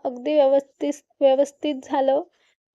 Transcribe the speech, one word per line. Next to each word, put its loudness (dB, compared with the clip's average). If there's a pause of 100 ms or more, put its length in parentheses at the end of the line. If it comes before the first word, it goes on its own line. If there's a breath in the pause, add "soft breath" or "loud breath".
अगदी -6
व्यवस्थित, 0 (280)
व्यवस्थित 0
झालं -2 (520)